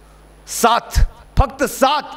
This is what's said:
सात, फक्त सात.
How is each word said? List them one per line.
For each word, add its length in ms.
सात, 520
फक्त 260
सात. 400